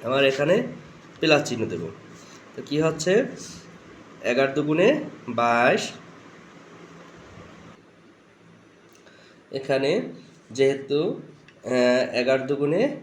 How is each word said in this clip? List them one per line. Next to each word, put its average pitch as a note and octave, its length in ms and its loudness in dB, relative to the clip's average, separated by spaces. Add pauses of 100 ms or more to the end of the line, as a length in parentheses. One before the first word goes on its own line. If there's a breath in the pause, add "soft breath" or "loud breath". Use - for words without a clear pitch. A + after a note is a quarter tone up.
আমার C3+ 160 0 (100)
এখানে D3 220 2 (640)
প্লাস D3+ 280 4
চিহ্ন A2 140 -4 (100)
দেব। E2 100 -8 (720 loud breath)
তো - 140 -12
কি C#3+ 160 -4
হচ্ছে? D#3+ 280 0 (1160 loud breath)
এগারো C3+ 260 2
দুগুণে D#3 320 2 (500)
বাইশ, A#2+ 440 4 (3750 loud breath)
এখানে C3+ 320 0 (680 loud breath)
যেহেতু, C#3 420 2 (120)
আহ, - 920 0 (180)
এগারো C3 300 2
দুগুণে D3 320 0 (200)